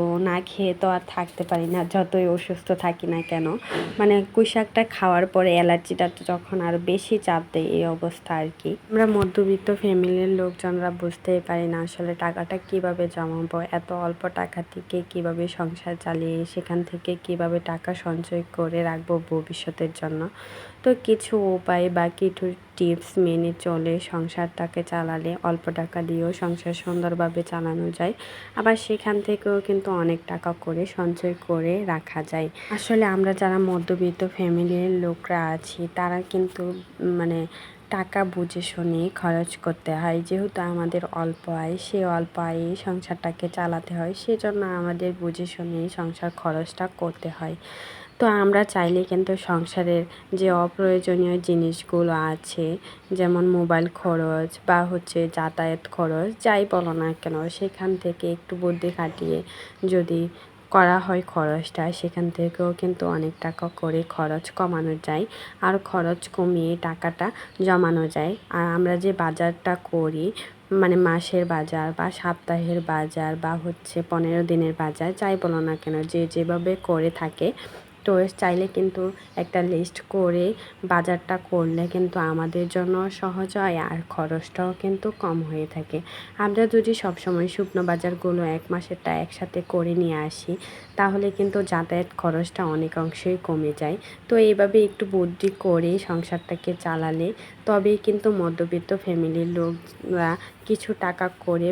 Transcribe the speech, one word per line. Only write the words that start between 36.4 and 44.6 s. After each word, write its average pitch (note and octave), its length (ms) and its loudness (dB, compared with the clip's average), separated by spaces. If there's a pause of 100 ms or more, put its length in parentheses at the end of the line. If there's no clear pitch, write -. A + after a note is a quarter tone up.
মানে E3+ 240 0 (500)
টাকা G3 360 -2
বুঝে F3 360 -4
শুনে E3+ 400 -2 (120)
খরচ E3+ 440 0
করতে - 380 -4
হয়, E3 260 0
যেহেতু F#3+ 400 -2
আমাদের F3 420 -2 (100)
অল্প E3 300 -4 (120)
আয়, D#3+ 220 -4
সে - 300 -4
অল্প E3+ 320 0
আয়ে E3 360 -2
সংসারটাকে F3+ 720 -6
চালাতে E3+ 440 -4
হয়, E3+ 200 -4
সেজন্য G#3+ 480 -2 (120)